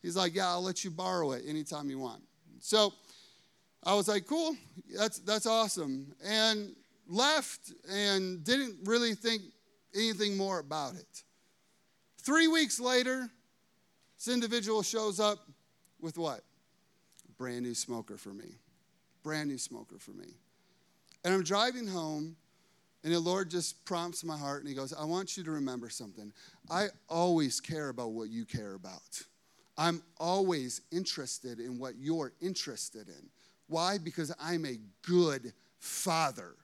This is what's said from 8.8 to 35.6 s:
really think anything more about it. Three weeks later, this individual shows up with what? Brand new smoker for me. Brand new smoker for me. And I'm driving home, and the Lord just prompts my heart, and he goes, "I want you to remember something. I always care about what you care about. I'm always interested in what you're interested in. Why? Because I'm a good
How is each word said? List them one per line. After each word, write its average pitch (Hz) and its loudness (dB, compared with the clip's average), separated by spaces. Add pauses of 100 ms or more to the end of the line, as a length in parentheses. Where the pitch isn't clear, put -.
really 226 4
think 226 -2 (540)
anything 208 2
more 196 0
about 147 -4
it. - -16 (960)
Three 320 6
weeks 311 4
later, 254 2 (880)
this 240 -2
individual 220 2
shows 214 0
up 208 4 (600)
with 160 -6
what? 151 -2 (960)
Brand 123 -4
new 120 -2
smoker 117 -6
for - -14
me. - -14 (680)
Brand 151 -2
new 135 -4
smoker 110 -10
for - -18
me. 92 -16 (960)
And 180 2
I'm 190 4
driving 220 0
home, 160 -4 (680)
and 156 0
the 170 4
Lord 180 2
just 170 -4
prompts 175 -4
my 160 -4
heart, 143 -4
and 147 -8
he 135 -6
goes, 135 -4
"I 151 -8
want 180 -2
you 185 -8
to 160 -4
remember 127 -2
something. 104 -12 (380)
I 190 2 (220)
always 165 4
care 151 -4
about 120 -6
what 110 -6
you 113 -6
care 104 -6
about. 92 -14 (540)
I'm 165 2 (140)
always 170 0 (100)
interested 135 -4
in 123 -6
what 127 -8
you're 147 -2
interested 131 -6
in. 71 -20 (380)
Why? 175 2
Because 165 -4
I'm 160 -2
a 123 -6 (240)
good 151 2 (260)